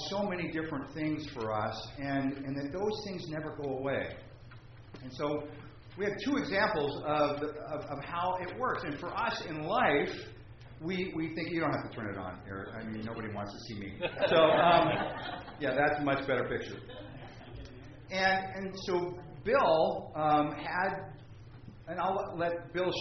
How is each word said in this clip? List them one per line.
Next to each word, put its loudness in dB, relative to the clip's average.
so 0
many -2
different -4
things 0
for -2
us, 0
and, 0
and -4
that -2
those 0
things -6
never -4
go -2
away. 0
And -8
so 0
we -2
have 2
two 4
examples 2
of, 2
of, -6
of -6
how 0
it -6
works. 0
And -4
for -4
us 0
in -4
life, 4
we, -2
we -2
think, -2
"You 0
don't 4
have -2
to -10
turn -4
it -4
on, -6
Eric. -6
I -8
mean, -6
nobody -6
wants -6
to -12
see -8
me." -8
So, 8
um, 8
yeah, 2
that's 4
a 0
much 2
better 2
picture. -4
And, 4
and -4
so 0
Bill, 4
um, 6
had, 0
and -4
I'll 0
let -2
Bill 2